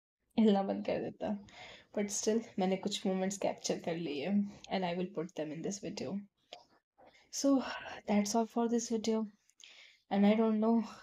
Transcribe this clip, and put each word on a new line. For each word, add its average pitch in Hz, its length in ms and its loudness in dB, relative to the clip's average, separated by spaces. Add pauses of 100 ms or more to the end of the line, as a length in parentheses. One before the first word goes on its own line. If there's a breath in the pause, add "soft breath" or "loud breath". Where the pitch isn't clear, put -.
(400)
हिलना 202 240 6
बंद 202 220 -4
कर - 140 0
देता। - 460 -6 (520 loud breath)
But 202 140 -2
still, 220 320 -2 (160)
मैंने 190 180 2
कुछ 208 300 -4
moments 190 300 -2
capture - 420 -4
कर 165 160 -4
लिए 147 320 -4 (460 loud breath)
and 190 100 -2
I 175 140 -2
will 185 200 -4
put 170 180 -6
them 302 180 -6
in 165 120 -8
this 196 180 -6
video। 202 360 -6 (1120 soft breath)
So, 269 300 4 (460 loud breath)
that's 208 260 2
all 226 120 2
for 233 200 0
this 233 240 0
video। 220 300 0 (920 loud breath)
And 202 120 6
I 208 100 8
don't 220 280 4
know, 226 200 4 (200 loud breath)